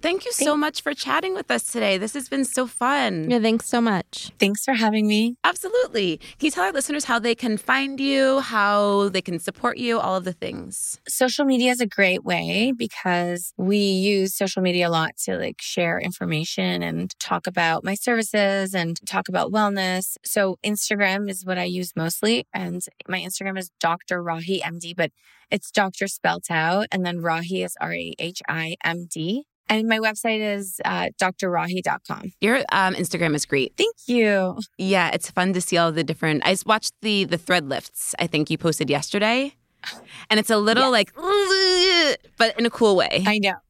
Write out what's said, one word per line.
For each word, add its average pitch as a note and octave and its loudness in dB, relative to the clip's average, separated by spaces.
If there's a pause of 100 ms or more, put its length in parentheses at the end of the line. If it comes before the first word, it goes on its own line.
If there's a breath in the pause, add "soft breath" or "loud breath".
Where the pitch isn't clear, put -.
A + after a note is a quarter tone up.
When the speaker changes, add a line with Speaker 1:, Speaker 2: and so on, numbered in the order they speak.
Speaker 1:
Thank F4+ -2
you B4 -6
so D4+ 0
Speaker 2:
Thank D4+ 2
Speaker 1:
much D4+ -2
for D4 -4
chatting D#4+ -2
with - -8
us A#3+ -2
today. G#3 2
This G#3 -4
has C#4 -8
been C#4 0
so B3+ -2
fun. A#3+ 0
Speaker 3:
Yeah, A#3+ 4
thanks A3+ 2
so A#3+ 2
much. - 0
Speaker 2:
Thanks G3+ 0
for C4 2
having G#3+ 2
me. A3 2
Speaker 1:
Absolutely. F#4+ 0
Can - -8
you D#4 2
tell F4+ -2
our G4 0
listeners D4 -2
how A#3+ 0
they A#3 2
can A#3 -2
find C4+ 0
you, C4+ 4
how G#3 2
they F#3 -2
can F3 -4
support - -4
you, A#3 0
all F#3 0
of F#3 -2
the F#3 -4
things? - -8
Speaker 2:
Social - 0
media B3+ 4
is B3 0
a A#3 0
great F#3 2
way F3 0
because F3 -2
we F#3+ 2
use G3 2
social F#3+ -2
media F3+ 2
a - 0
lot D#3+ 0
to, F#3 -4
like, - -6
share E3+ -2
information F3+ -2
and E3+ -4
talk - -4
about E3 0
my F#3 -2
services G3+ 0
and E3+ -2
talk F#3 -4
about F3+ 0
wellness. F#3+ 0
So F#3+ 0
Instagram G3+ 0
is F#3 -10
what F#3 -4
I F3+ -2
use F3+ -4
mostly. F#3 0
And F3+ -6 (240)
my F#3 -4
Instagram F#3+ -6
is F#3 -10
Doctor F3 0
Rahi E3+ -4
M E3 -6
D, E3+ -12
but E3+ 0 (420 soft breath)
it's - -4
Doctor G3 0
spelt F3 -2
out. E3+ 2
And F#3 -2
then F3 -4
Rahi E3+ -2
is F3 -8
R D#3 -4
A E3+ -8
H F3 -8
I D#3+ -4
M F3 -2
D. F3 -4 (260)
And A3 -2
my A3 2
website A3 -2
is, G3+ -6
uh, F3+ -2 (100)
D F#3+ 2
R F#3 2 (200)
rahi F3 -2
dot - -4
com. - -10
Speaker 1:
Your, A3+ 4 (140)
um, F#3 2
Instagram E3+ 0
is D3 -2
great. C3+ 0
Speaker 2:
Thank A4 0 (120)
you. G#3 2 (220)
Speaker 1:
Yeah, F#3 2
it's - -4
fun F#3 2
to F3+ 2
see F3 0
all E3+ 4
the D#3+ 0
different, D#3+ 0
I F3+ 4
s-, - -4
watched - 0 (100)
the, G#3 2
the F3 -2
thread E3+ 0
lifts - -6
I - 0
think D3+ 0
you D#3 0
posted D#3 0
yesterday. G#3+ 0 (800 loud breath)
And G#3+ 6
it's G#3+ -2
a A3+ 6
little A3+ 4
Speaker 2:
Yes. G#3+ 2
Speaker 1:
like, - - (1200)
but A3+ 2
in A#3 2
a A#3 4
cool G#3+ 4
way. F3 2
Speaker 2:
I G#3+ 4
know. G3 2 (160)